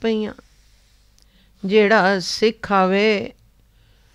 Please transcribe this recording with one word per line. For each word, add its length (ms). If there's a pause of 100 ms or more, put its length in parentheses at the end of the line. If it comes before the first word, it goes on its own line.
ਪਈਆਂ। 320 (1300)
ਜਿਹੜਾ 540
ਸਿੱਖ 520
ਆਵੇ, 640 (800)